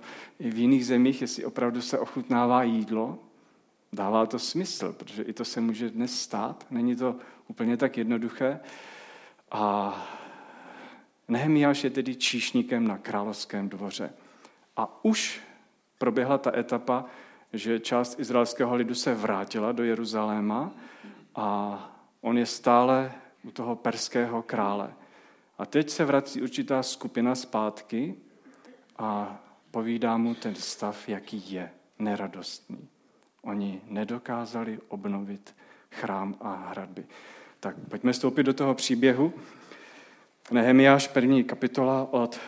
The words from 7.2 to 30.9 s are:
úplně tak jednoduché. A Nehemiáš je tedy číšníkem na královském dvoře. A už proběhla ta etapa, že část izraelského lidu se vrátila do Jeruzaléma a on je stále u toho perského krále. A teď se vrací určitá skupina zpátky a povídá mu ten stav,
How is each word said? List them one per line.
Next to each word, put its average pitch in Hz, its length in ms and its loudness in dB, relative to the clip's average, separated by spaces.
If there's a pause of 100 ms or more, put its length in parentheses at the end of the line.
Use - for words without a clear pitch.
úplně 117 300 0
tak 131 200 0
jednoduché. 117 600 0 (920)
A 101 440 0 (1300)
Nehemiáš 143 560 4
je 135 60 2
tedy 123 260 -4
číšníkem 117 720 0
na 98 100 -2
královském 104 720 -4
dvoře. 95 400 -8 (680)
A - 280 -2
už - 360 2 (560)
proběhla 127 400 2
ta 127 220 0
etapa, 123 460 -2 (480)
že 113 260 -2
část 120 400 -2
izraelského 120 560 2
lidu 120 200 0
se 123 200 0
vrátila 107 560 -2
do 120 120 -2
Jeruzaléma 110 880 0 (640)
a 101 420 -2 (440)
on 117 160 2
je 120 80 2
stále 127 680 4 (320)
u 117 80 -16
toho 117 240 -4
perského 117 680 -2
krále. 101 520 -2 (640)
A 101 80 -6
teď 147 240 0
se 160 160 0
vrací 139 360 2
určitá 131 420 -2
skupina 123 520 -2
zpátky 117 800 -4 (840)
a 104 420 -4 (320)
povídá 117 460 0
mu 117 180 2
ten 107 200 -6
stav, - 540 -8